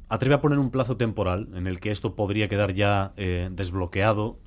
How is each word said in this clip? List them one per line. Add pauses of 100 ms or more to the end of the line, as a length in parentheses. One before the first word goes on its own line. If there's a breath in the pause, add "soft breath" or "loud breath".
atreve
a
poner
un
plazo
temporal
en
el
que
esto
podría
quedar
ya,
eh,
desbloqueado